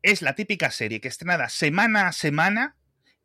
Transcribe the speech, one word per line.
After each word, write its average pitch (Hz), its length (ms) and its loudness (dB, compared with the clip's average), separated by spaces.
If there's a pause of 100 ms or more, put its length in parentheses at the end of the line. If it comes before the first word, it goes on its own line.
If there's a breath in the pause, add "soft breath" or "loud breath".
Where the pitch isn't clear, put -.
es 196 200 2
la 135 140 -2
típica 180 360 -2
serie 110 300 -4
que 131 60 -8
estrenada 165 420 -2
semana 196 580 2
a 165 60 -2
semana 190 640 0 (500)